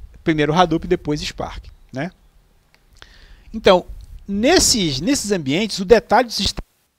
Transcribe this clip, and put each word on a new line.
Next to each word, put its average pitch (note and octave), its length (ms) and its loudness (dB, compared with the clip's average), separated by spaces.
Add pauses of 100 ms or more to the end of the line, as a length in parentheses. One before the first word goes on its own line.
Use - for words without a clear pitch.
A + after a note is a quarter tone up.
(240)
primeiro D3+ 300 2
Hadoop E3 320 2
e - 20 -8
depois D3+ 320 -2
Spark, - 440 -10 (280)
né? C#3+ 180 -6 (1400)
Então, G3+ 320 4 (420)
nesses, G3+ 760 2
nesses G3+ 300 -2
ambientes, F3+ 480 -2
o G3 60 -6
detalhe G#3 420 2
dos G#3+ 100 -10
sistemas - 280 -6 (340)